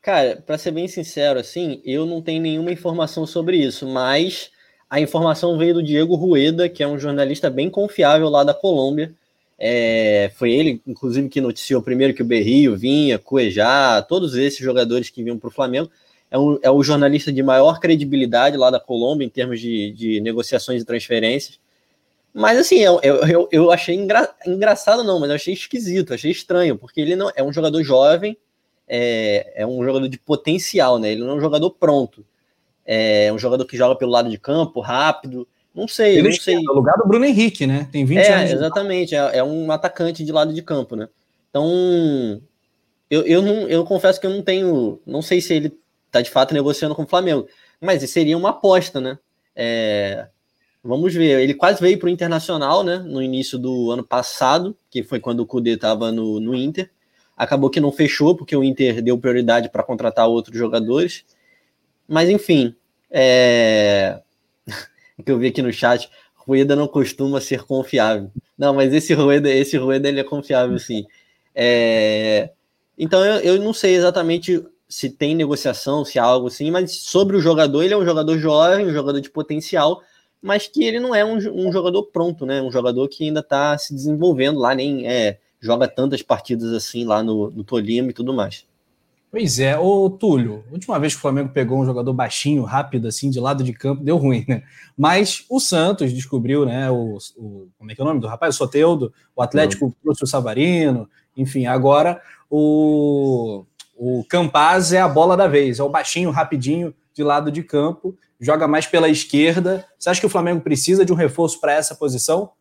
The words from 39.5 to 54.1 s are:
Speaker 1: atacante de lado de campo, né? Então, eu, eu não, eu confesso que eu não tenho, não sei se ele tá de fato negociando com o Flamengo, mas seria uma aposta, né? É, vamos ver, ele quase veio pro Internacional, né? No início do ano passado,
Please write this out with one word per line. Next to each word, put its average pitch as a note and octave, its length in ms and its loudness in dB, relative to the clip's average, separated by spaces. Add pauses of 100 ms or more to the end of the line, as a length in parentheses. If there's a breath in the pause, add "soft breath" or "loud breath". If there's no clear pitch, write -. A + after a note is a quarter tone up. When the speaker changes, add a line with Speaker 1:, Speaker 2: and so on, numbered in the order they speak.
Speaker 1:
atacante E3 520 -4
de D3+ 80 -6
lado D#3 220 2
de E3 80 -8
campo, C#3 340 -6
né? G#2+ 140 -10 (400)
Então, D#3 920 0 (680)
eu, D3+ 140 2
eu F3 180 4
não, G#3 260 -2
eu E3 180 0
confesso F#3 340 2
que G3 80 -6
eu F#3+ 40 -2
não G3 100 -6
tenho, F3 640 -2
não C3+ 160 -6
sei F3+ 200 0
se E3+ 120 -2
ele D3+ 240 -2 (340)
tá A#2+ 100 4
de A#2+ 80 -6
fato C3+ 240 2
negociando D3+ 420 -2
com D#3+ 80 -6
o C#3+ 40 -8
Flamengo, F3 400 0 (340 soft breath)
mas D#3+ 280 0
seria E3 280 2
uma F#3 140 0
aposta, F#3 500 2
né? C3 160 -8 (380)
É, A2 720 -2 (560)
vamos D3+ 300 -2
ver, D#3 280 4
ele C#3 140 0
quase F#3 260 2
veio F#3 160 4
pro F3 100 -4
Internacional, E3+ 760 -2
né? F3+ 160 -2
No D3 220 -8
início C3 360 -6
do B2 340 -2
ano A#2+ 120 -4
passado, C#3+ 760 -2 (140)